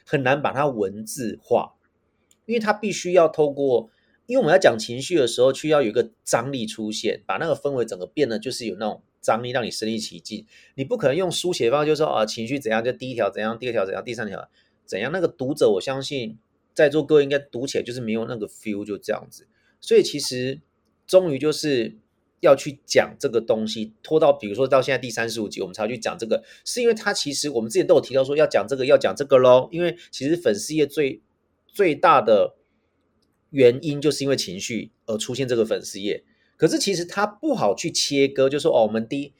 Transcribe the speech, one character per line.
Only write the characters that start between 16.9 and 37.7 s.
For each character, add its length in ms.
各 140
位 80
应 60
该 100
读 260
起 120
来 80
就 80
是 80
没 100
有 140
那 100
个 100
feel， 380
就 140
这 160
样 160
子。 180
所 160
以 80
其 160
实 400
终 240
于 80
就 140
是 420
要 100
去 300
讲 340
这 80
个 140
东 260
西， 340
拖 180
到 120
比 160
如 80
说 120
到 140
现 120
在 40
第 120
三 200
十 120
五 80
集， 120
我 60
们 60
才 100
要 40
去 100
讲 200
这 80
个， 180
是 180
因 60
为 60
他 180
其 220
实 160
我 100
们 100
之 80
前 80
都 100
有 60
提 120
到 100
说 140
要 80
讲 220
这 80
个， 100
要 120
讲 180
这 100
个 120
咯， 340
因 100
为 160
其 160
实 80
粉 200
丝 180
页 140
最， 340
最 280
大 260
的 340
原 320
因 180
就 120
是 120
因 60
为 60
情 240
绪 320
而 120
出 160
现 140
这 80
个 100
粉 160
丝 180
页。 240
可 100
是 120
其 160
实 80
他 240
不 260
好 220